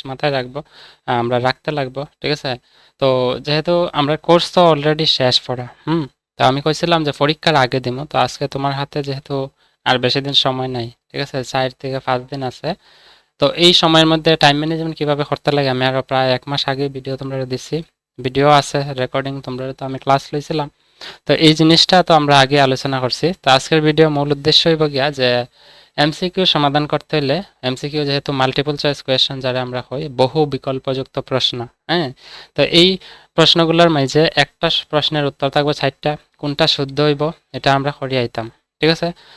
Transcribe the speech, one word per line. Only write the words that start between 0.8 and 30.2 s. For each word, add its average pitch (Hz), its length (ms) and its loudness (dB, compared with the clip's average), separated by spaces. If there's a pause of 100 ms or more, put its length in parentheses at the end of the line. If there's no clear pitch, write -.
আমরা 120 200 0
রাখতে 127 320 -2
লাগবো, 135 300 -6 (200)
ঠিক 143 100 -2
আছে? 147 200 -4 (500)
তো 139 60 2 (320)
যেহেতু 151 340 -2 (200)
আমরা 147 240 0
কোর্স 165 340 0
তো 185 100 4 (120)
already 151 320 0
শেষ 127 300 2 (100)
পড়া, 123 220 -8 (200)
হুম? 160 160 0 (360)
তো - 40 0
আমি 131 180 4
কইছিলাম 165 420 0
যে 143 80 -2
পরীক্ষার 156 440 0
আগে 131 240 2
দিমু, 127 260 -6
তো - 120 -8
আজকে 127 300 -2
তোমার 139 260 -4
হাতে 143 300 -8
যেহেতু 139 320 -8 (500)
আর 127 180 2
বেশি 127 220 0
দিন 139 100 -2 (100)
সময় 131 300 -4
নাই, 117 120 -6 (200)
ঠিক 139 140 -10
আছে? 139 220 -8
চার 131 240 -4 (120)
থেকে 135 200 -6
পাঁচ 127 200 -2 (120)
দিন 139 120 -8
আছে। 131 260 -8 (720)
তো 143 60 4 (180)
এই 180 80 6
সময়ের 160 340 4
মধ্যে 160 280 2
টাইম 143 220 4
ম্যানেজমেন্ট 160 400 -4
কিভাবে 147 260 0
করতে - 280 -4
লাগে, 143 180 2
আমি 127 160 -2
আরো 131 160 0
প্রায় 131 320 0
এক 123 140 -4
মাস 143 200 -4
আগে 139 220 -2
ভিডিও 135 280 -8
তোমরা 135 280 -8
দিছি, 127 320 -6 (420)
ভিডিও 135 300 0
আছে, 143 300 4 (220)
রেকর্ডিং, 135 400 -4
তোমরা 127 220 -10 (100)
তো 135 120 -16
আমি 135 140 -8
ক্লাস 139 300 0
লইছিলাম। 147 380 -4 (560)
তো - 100 0
এই 156 200 6
জিনিসটা 160 500 4
তো - 100 0
আমরা 147 260 4
আগে 135 220 4
আলোচনা 135 380 0
করছি। 127 280 -2 (140)
তো - 80 -4
আজকের 135 320 2
ভিডিও 156 280 4
মূল 143 220 0
উদ্দেশ্য 143 380 0
হইব 160 140 2 (100)
গিয়া 135 180 0
যে 127 180 0 (680)
এমসিকিউ 160 480 0
সমাধান 147 420 2
করতে - 280 -6
হইলে, 143 220 0 (240)
এমসিকিউ 143 440 -6
যেহেতু 139 260 -2
মাল্টিপল 135 500 0
চয়েস 143 200 -2
কোয়েশ্চেন 135 380 -2
যারা 127 220 -4
আমরা 123 260 -6
হই, 135 220 -8
বহু 127 360 0